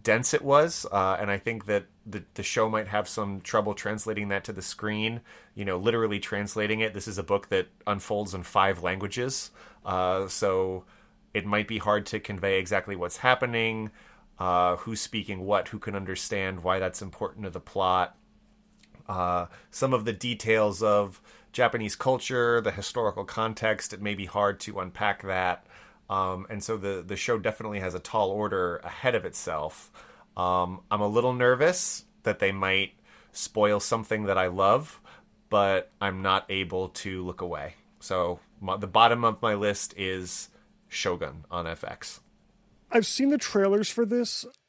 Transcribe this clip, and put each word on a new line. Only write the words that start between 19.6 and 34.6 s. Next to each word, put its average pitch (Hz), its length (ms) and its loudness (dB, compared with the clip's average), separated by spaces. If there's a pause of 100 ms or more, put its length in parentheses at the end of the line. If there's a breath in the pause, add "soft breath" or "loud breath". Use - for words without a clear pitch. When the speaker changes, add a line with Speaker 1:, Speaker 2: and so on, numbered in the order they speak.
Speaker 1:
some 131 240 0
of 107 100 0
the 113 80 -2
details 104 680 2
of 104 400 2 (300 soft breath)
Japanese 113 440 0
culture, 120 640 2
the 107 100 0
historical 101 540 -2
context, 110 680 -2
it 95 80 -12
may 104 120 -4
be 95 120 -8
hard 101 340 0
to 98 180 -8
unpack 95 440 -2
that. 92 440 -2 (440 soft breath)
Um, 95 380 -2
and 104 160 -8
so 110 140 -4
the, 95 280 -6
the 98 100 -6
show 117 220 0
definitely 104 420 -4
has 90 140 -2
a 90 40 -4
tall 101 320 2
order 95 480 0
ahead 120 360 0
of 95 120 0
itself. 78 680 -6 (460 soft breath)
Um, 90 420 2 (100)
I'm 104 120 0
a 104 40 2
little 120 280 4
nervous 127 720 2 (160)
that 107 160 0
they 98 120 2
might 95 420 0 (400 soft breath)
spoil 104 460 2
something 110 460 0
that 98 140 4
I 92 80 4
love, 98 560 2 (480 soft breath)